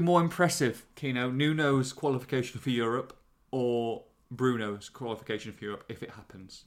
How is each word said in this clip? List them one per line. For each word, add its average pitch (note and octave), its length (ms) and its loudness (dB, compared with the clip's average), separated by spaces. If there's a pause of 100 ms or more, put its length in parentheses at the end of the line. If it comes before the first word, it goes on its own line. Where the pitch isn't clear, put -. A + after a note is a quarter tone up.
more F3 160 6
impressive, E3+ 640 2 (120)
Keno? B2+ 340 -2
Nuno's C#3 640 2
qualification B2+ 680 -2
for C3+ 100 -2
Europe A#2+ 460 0 (360)
or A#2+ 500 0 (300)
Bruno's A2+ 560 0
qualification A2 640 -6
for G#2+ 120 -16
Europe, G#2 240 -8
if A2 140 -12
it - 80 -12
happens? F#2+ 560 -20